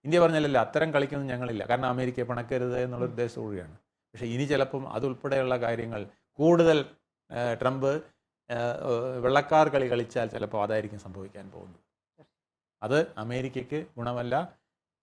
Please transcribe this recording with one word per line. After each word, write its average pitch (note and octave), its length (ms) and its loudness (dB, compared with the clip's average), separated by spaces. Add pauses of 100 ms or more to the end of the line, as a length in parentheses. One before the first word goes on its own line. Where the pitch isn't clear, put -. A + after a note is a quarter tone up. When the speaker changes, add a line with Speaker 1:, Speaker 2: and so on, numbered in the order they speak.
Speaker 1:
ഇന്ത്യ E3 140 4
പറഞ്ഞല്ലല്ലോ, D3+ 420 4
അത്തരം D3+ 320 0
കളിക്കൊന്നും C#3 340 0
ഞങ്ങളില്ല, A#2+ 420 -4
കാരണം B2+ 160 2
അമേരിക്കയെ B2+ 380 -2
പിണക്കരുത് B2 540 -2
എന്നുള്ളൊരു B2 340 -2
Speaker 2:
ഉം. A2+ 40 -12
Speaker 1:
ഉദ്ദേശം A#2+ 260 -4
കൂടിയാണ്. F#2 400 -8
പക്ഷേ - 440 -14
ഇനി B2 200 -2
ചിലപ്പം C3+ 480 0
അതുൾപ്പെടെയുള്ള C3 640 -2
കാര്യങ്ങൾ A#2 500 -4 (240)
കൂടുതൽ, E3 540 6 (460)
ഏ, A#2+ 220 -2
ട്രംപ്, C3+ 480 0 (480)
ഏ, A#2+ 60 -4 (640)
വെള്ളക്കാർ D3 500 4
കളി C3 220 2
കളിച്ചാൽ A#2+ 360 -2
ചിലപ്പോൾ G#2+ 360 -4
അതായിരിക്കും G#2 360 -2
സംഭവിക്കാൻ F#2+ 520 -16
പോകുന്നത്. F2+ 280 -20 (1040)
അത് D3 240 2 (100)
അമേരിക്കയ്ക്ക് B2+ 680 -6 (120)
ഗുണമല്ല, B2 560 -4 (500)